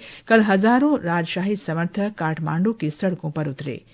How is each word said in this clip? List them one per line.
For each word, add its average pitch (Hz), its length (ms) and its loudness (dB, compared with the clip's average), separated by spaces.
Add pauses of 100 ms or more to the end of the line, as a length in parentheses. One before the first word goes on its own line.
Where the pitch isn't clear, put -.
(280)
कल 226 140 6
हजारों 226 580 4
राजशाही 175 560 -2
समर्थक 196 640 -4
काठमांडू 160 540 0
की 185 180 -4
सड़कों 165 400 -4
पर 151 180 -4
उतरे। 139 320 -8 (140)